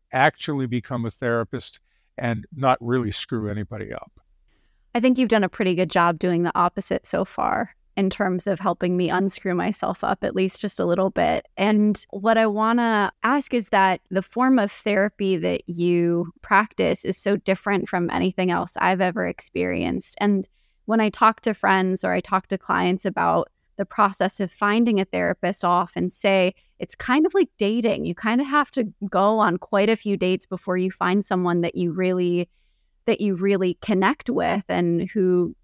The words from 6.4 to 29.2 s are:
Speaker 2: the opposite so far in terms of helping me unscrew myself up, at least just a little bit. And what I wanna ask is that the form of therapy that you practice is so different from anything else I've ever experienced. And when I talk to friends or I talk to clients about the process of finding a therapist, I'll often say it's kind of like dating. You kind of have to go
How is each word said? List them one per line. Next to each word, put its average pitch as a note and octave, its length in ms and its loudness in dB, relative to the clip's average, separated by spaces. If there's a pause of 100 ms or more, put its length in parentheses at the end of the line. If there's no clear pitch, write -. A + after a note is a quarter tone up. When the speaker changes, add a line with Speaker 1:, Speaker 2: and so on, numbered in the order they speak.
Speaker 2:
the F3 160 -2
opposite - 460 -2
so - 220 -2
far - 480 -4 (220)
in G3 120 2
terms F#3 380 -2
of F#3+ 140 -2
helping F3+ 360 0
me F3+ 140 0
unscrew F#3 440 -2
myself F3+ 480 -4
up, - 220 -2
at - 100 -4
least F#3+ 260 -2
just - 200 -6
a F3+ 60 0
little F#3 240 0
bit. - 360 0 (120)
And G#3 520 2
what A3 280 2
I A3+ 80 4
wanna A3 680 0 (120)
ask C4+ 280 0
is A#3+ 180 -2
that F#3+ 300 4 (100)
the F#3+ 120 -2
form C4 360 2
of G3+ 140 0
therapy G3+ 640 0
that F3 320 -2
you E3+ 720 0
practice G3 640 0
is - 140 -4
so G3 180 0
different F#3+ 520 -2
from F3 200 -2
anything F3+ 420 0
else F3 280 -4
I've F3+ 240 2
ever F3+ 240 -2
experienced. - 920 -6
And G3+ 280 0 (400)
when A3+ 140 0
I G#3+ 100 2
talk A3 320 2
to A3 100 0
friends F#3+ 500 0
or F#3 100 0
I F3+ 80 0
talk F#3+ 260 -4
to G3 100 -4
clients F3+ 480 -2
about E3+ 440 0 (280)
the G3 80 -4
process G3 560 0
of F#3 100 -4
finding G#3+ 500 2
a F#3+ 40 0
therapist, F3+ 600 -2
I'll F3 80 2
often F3 380 -2
say F#3+ 440 2 (240)
it's - 160 -10
kind D4+ 320 2
of E4+ 80 -2
like F#4+ 240 2
dating. G#3+ 480 0
You E3+ 80 -4
kind A3+ 260 0
of C#4+ 60 -2
have C#4+ 260 0
to A#3+ 120 -2 (260)
go G3+ 300 4